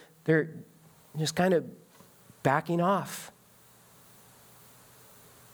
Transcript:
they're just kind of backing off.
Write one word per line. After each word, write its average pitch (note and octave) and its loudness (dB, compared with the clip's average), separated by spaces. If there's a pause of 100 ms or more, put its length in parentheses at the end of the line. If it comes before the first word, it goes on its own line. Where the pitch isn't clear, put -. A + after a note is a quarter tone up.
(240)
they're D#3+ 2 (600)
just D#3 -2
kind F#3 2
of D#3 2 (800)
backing D#3 2
off. F3+ -2 (2250)